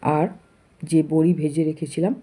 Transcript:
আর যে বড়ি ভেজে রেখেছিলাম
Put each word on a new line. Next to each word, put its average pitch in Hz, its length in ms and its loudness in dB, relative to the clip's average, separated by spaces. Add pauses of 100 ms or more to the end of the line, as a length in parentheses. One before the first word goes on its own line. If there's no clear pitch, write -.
আর 151 240 0 (540)
যে 160 180 2 (140)
বড়ি 160 200 4
ভেজে 156 300 -2
রেখেছিলাম 156 600 -2